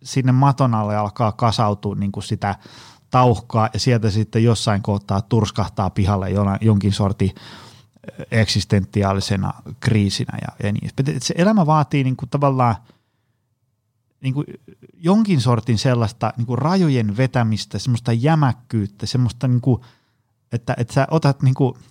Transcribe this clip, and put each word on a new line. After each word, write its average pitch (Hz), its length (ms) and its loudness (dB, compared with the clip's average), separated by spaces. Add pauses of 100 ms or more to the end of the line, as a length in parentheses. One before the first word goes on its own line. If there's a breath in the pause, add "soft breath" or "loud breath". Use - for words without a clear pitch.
sinne 127 280 0
maton 131 420 2
alle 104 240 -2
alkaa 107 340 -2
kasautua 104 640 0
niinku 101 260 -4
sitä 101 340 -4 (560 loud breath)
tauhkaa 117 640 2
ja 104 60 -4
sieltä 113 300 2
sitten 110 340 0
jossain 110 380 2
kohtaa 98 400 -2
turskahtaa 107 680 -2
pihalle 95 420 -2
jona-, 98 300 0
jonkin 104 320 2
sortin, 98 380 0 (880 loud breath)
ö, - 120 -14
eksistentiaalisena 98 1200 0 (260)
kriisinä - 600 0
ja, - 60 -10 (200)
ja 104 40 -2
niin 107 120 -6
edespäin. 139 340 -4
Et 120 60 -10
se 170 140 -4
elämä 190 280 2
vaatii 147 380 0
niinku 127 220 -4
tavallaan 131 500 0 (1500 soft breath)
niinku 131 220 -4 (500)
jonkin 185 480 2
sortin 117 360 2
sellaista 117 600 0
niinku 120 180 -4
rajojen 139 640 0
vetämistä, 113 640 -2
semmoista 120 340 -2
jämäkkyyttä, 120 920 0
semmoista 127 420 -2
niinku, 123 380 0 (640 soft breath)
että, 120 260 -4
että 120 160 -6
sä 135 180 2
otat 156 300 0
niinku 131 360 0 (140)